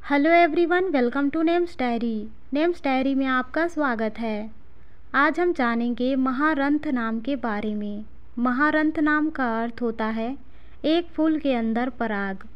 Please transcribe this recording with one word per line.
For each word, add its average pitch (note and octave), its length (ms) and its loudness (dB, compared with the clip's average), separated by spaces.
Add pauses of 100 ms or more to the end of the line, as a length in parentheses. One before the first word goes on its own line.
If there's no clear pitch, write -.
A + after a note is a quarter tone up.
(120)
Hello E4 360 6
everyone, F4 480 2
welcome C4+ 380 2
to D#4+ 100 0
नेम्स F4 360 2
डायरी। A#3 480 -2 (260)
नेम्स E4+ 300 0
डायरी C4+ 320 2
में C4+ 100 2
आपका C4 420 0
स्वागत A#3+ 520 0
है। G#3+ 320 -4 (640)
आज D4 240 2
हम F4 140 2
जानेंगे A#3+ 640 0
महारंथ C#4+ 720 2
नाम A#3 320 -2
के C4+ 160 -2
बारे G#3+ 400 -2
में। G#3 300 -6 (340)
महारंथ D4+ 600 2
नाम D4+ 300 2
का A#3 340 0
अर्थ A#3 180 -6
होता A3+ 240 -2
है A3+ 320 -4 (480)
एक E4+ 220 2
फूल D#4 320 2
के C#4 140 0
अंदर A#3 360 0
पराग। G3 480 -4 (180)